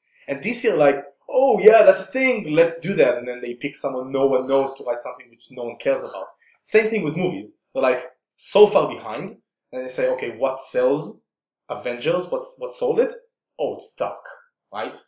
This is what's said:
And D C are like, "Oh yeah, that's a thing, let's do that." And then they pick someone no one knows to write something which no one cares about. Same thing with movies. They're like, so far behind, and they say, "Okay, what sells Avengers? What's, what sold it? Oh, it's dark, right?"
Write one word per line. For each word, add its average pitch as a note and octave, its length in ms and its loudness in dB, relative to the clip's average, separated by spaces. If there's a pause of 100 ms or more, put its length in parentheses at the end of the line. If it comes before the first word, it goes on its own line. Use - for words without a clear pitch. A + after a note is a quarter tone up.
(300)
And C3+ 120 -4
D G#3+ 120 -4
C A#3+ 180 2
are F3 60 2
like, C#3+ 280 4 (240)
"Oh B3+ 300 4
yeah, G#3+ 240 6
that's - 180 4
a - 60 -10
thing, A#3 480 -2
let's E3 260 2
do F#3+ 140 -4
that." B2+ 240 4
And A#2+ 100 -10
then B2 120 -8
they A#2+ 140 -10
pick C#3 220 -8
someone C3 360 -6
no C3+ 140 2
one B2+ 200 2
knows C3+ 280 0
to C#3+ 100 -14
write A#2+ 180 -6
something B2 280 -14
which - 200 -20
no B2 140 -10
one A#2+ 120 -10
cares C3+ 280 -2
about. G2 240 -12 (340)
Same G#3+ 280 2
thing G#3+ 140 -2
with D3 120 -4
movies. E3+ 340 -4 (220)
They're C3+ 100 -2
like, B2+ 220 2 (320)
so - 300 6
far D#3+ 220 4
behind, A#2+ 500 -10 (340)
and C3 120 -8
they B2+ 40 -10
say, C3 220 -2
"Okay, B2 260 -4
what C3 240 -2
sells - 640 0 (460)
Avengers? B2+ 600 -4
What's, - 280 -6
what B2 160 -8
sold C#3 260 0
it? C4+ 120 2 (460)
Oh, C3+ 160 -2
it's - 200 -12
dark, - 300 -6 (480)
right?" A2 240 -8 (120)